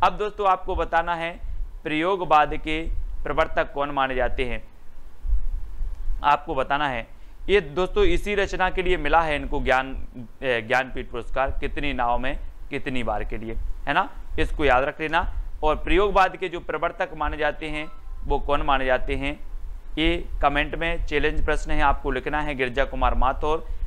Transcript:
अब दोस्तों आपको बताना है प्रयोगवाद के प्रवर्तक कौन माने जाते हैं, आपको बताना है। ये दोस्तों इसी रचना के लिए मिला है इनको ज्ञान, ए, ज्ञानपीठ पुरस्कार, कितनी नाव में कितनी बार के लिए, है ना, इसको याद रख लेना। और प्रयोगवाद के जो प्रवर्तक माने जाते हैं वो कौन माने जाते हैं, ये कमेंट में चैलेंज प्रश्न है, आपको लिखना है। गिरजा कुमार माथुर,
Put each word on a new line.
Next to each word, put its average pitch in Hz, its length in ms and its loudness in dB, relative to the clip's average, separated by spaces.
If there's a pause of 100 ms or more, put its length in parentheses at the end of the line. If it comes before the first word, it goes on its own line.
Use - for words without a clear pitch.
अब 180 160 4
दोस्तों 202 300 -2
आपको 185 280 0
बताना 170 380 0
है 165 180 -6 (520)
प्रयोगवाद 156 720 2
के 156 220 -2 (420)
प्रवर्तक 151 500 0
कौन 143 180 -2
माने 135 240 0
जाते 123 300 2
हैं, 117 180 -4 (1600)
आपको 147 300 2
बताना 139 340 0
है। 117 180 -4 (420)
ये 196 120 6
दोस्तों 180 460 0
इसी 170 280 4
रचना 185 360 0
के 190 120 -2
लिए 180 140 2
मिला 151 260 2
है 156 140 0
इनको 139 240 -2
ज्ञान, 131 360 2 (460)
ए, 123 200 0
ज्ञानपीठ 123 480 -2
पुरस्कार, 131 400 -2 (100)
कितनी 143 320 -2
नाव 123 260 0
में 135 200 -2 (320)
कितनी 131 340 -2
बार 104 200 0
के 113 140 -4
लिए, 113 160 -6 (320)
है 143 80 0
ना, 185 140 0 (300)
इसको 156 260 0
याद 131 200 6
रख 147 160 -6
लेना। 160 260 0 (360)
और 151 140 4
प्रयोगवाद 185 600 4
के 185 120 -4
जो 170 120 -6
प्रवर्तक 165 560 -4
माने 147 200 -2
जाते 151 320 -2
हैं 151 180 -4 (380)
वो 143 160 2
कौन 143 220 0
माने 135 240 2
जाते 131 300 2
हैं, 139 220 -4 (580)
ये 165 280 2 (180)
कमेंट 147 320 2
में 165 320 -2
चैलेंज 151 380 2
प्रश्न 151 260 0
है, 151 120 4
आपको 139 280 2
लिखना 143 300 -2
है। 151 140 -2
गिरजा 127 320 0
कुमार 127 300 2
माथुर, 143 500 2 (200)